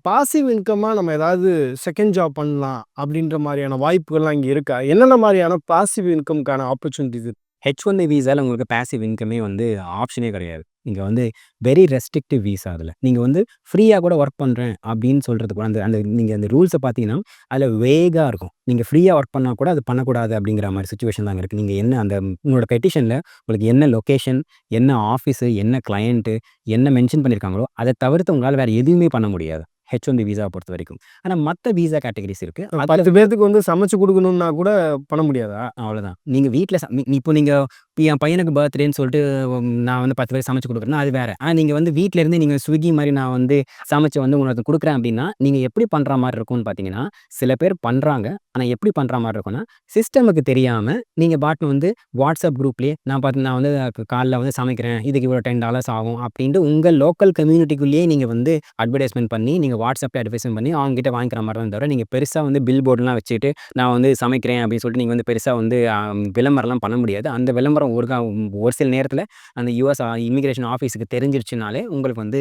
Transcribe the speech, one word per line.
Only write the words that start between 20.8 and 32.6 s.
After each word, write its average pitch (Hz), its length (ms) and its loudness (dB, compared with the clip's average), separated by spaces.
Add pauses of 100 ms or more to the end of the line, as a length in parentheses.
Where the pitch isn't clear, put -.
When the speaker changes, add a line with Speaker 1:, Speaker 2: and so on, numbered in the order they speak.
Speaker 2:
சிட்யுவேஷன் 107 340 -4
தான் 98 140 -4
இருக்கு. 92 180 -6
நீங்க 101 180 -2
என்ன 120 240 0
அந்த 101 180 -2 (220)
உங்களோட 131 320 0
பெட்டிஷன்ல 120 460 2 (180)
உங்களுக்கு 110 320 -4
என்ன 135 200 6
லொகேஷன், 131 540 0 (300)
என்ன 127 260 4 (100)
ஆஃபீஸ், 127 380 -2 (100)
என்ன 110 260 0
கிளையண்ட், 110 520 -2 (340)
என்ன 120 240 2
மென்ஷன் 127 340 4
பண்ணிருக்காங்களோ, 104 480 -2
அதை 120 260 0
தவிர்த்து 160 360 0
உங்களால 135 220 0
வேற 123 160 0
எதுவுமே 165 340 4
பண்ண 110 220 0
முடியாது. 80 360 -6 (240)
ஹெச் 127 200 -4
ஒன் 127 100 2
பி 110 60 0
விசாவை 101 260 -4
பொறுத்த 90 220 -14
வரைக்கும். 82 260 -12 (240)
ஆனா, 185 120 -4
மத்த 170 400 -2
விசா 160 240 0
கேட்டகரிஸ் 101 440 -8
இருக்கு. 85 200 -10